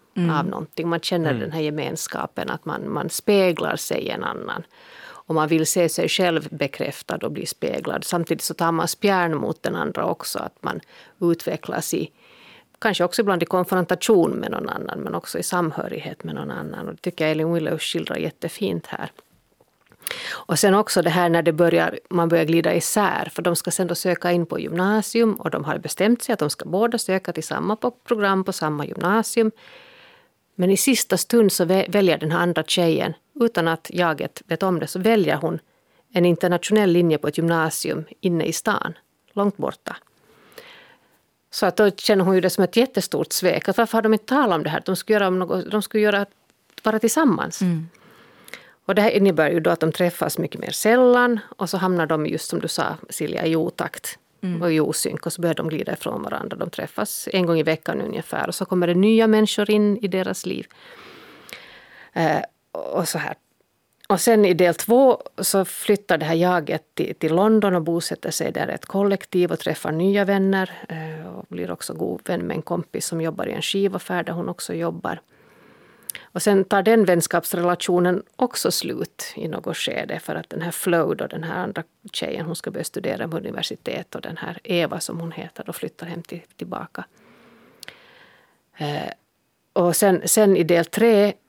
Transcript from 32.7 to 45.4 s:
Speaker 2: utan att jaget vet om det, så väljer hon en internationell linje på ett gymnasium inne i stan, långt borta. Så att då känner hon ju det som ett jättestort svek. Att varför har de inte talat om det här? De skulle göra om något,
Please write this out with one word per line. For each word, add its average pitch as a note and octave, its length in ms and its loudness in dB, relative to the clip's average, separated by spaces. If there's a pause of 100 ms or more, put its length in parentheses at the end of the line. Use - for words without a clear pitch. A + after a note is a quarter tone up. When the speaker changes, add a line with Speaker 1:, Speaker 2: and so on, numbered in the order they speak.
Speaker 2:
utan A3+ 280 2
att E3 260 -4
jaget E3+ 540 -2
vet E3 160 -2
om F3+ 160 0
det, D3+ 80 -4
så - 120 -8
väljer F#3 360 4
hon D#3+ 240 -4 (540)
en F3 120 4
internationell F3+ 640 4
linje E3+ 260 4
på D3 100 -2
ett D3+ 100 -2
gymnasium D#3+ 680 -2 (160)
inne E3+ 240 0
i D#3+ 80 -2
stan, - 400 -2 (400)
långt G3+ 240 0
borta. - 380 -6 (1600)
Så - 140 0
att F3 120 2
då G#3 140 6
känner G3 340 2
hon F#3+ 100 4
ju F#3 60 6
det F3+ 80 2
som G3 140 2
ett F3+ 140 0
jättestort A#3 560 0
svek. - 360 2
Att F#3+ 80 0
varför A3+ 200 2
har A3+ 40 4
de A3 120 4
inte G#3+ 120 0
talat B3+ 300 2
om D3+ 80 0
det D#3+ 60 -2
här? D#3 160 -2
De F#3+ 100 0
skulle - 200 0
göra G3+ 120 2
om F#3 120 2
något, F3+ 320 -2